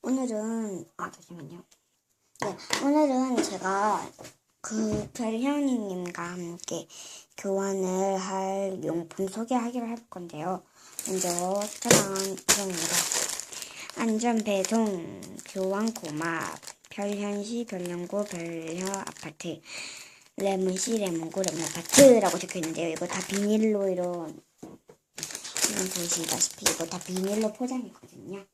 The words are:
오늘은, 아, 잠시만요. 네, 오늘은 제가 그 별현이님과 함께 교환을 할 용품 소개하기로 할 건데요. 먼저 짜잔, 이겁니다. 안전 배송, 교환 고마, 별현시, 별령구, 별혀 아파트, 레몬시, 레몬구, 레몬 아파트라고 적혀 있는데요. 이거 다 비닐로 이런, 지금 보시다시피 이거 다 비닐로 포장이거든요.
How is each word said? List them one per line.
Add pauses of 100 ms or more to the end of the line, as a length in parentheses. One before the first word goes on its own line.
오늘은, (140)
아,
잠시만요. (760)
네, (280)
오늘은
제가 (520)
그
별현이님과
함께 (500)
교환을
할
용품
소개하기로
할 (120)
건데요. (460)
먼저 (520)
짜잔,
이겁니다. (1000)
안전
배송, (280)
교환
고마, (360)
별현시,
별령구,
별혀
아파트, (760)
레몬시,
레몬구,
레몬
아파트라고
적혀
있는데요.
이거
다
비닐로
이런, (1200)
지금
보시다시피
이거
다
비닐로
포장이거든요.